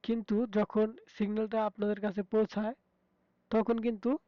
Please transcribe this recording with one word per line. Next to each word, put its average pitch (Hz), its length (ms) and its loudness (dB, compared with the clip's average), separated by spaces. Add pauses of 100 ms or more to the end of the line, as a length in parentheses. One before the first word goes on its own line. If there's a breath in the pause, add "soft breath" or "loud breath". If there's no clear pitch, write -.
কিন্তু 226 300 0 (220)
যখন 214 280 2 (280)
সিগন্যালটা 214 440 -2 (120)
আপনাদের 208 340 -2
কাছে 202 180 -2 (100)
পৌঁছায়, 214 420 0 (800)
তখন 226 220 2 (100)
কিন্তু 233 240 0 (180)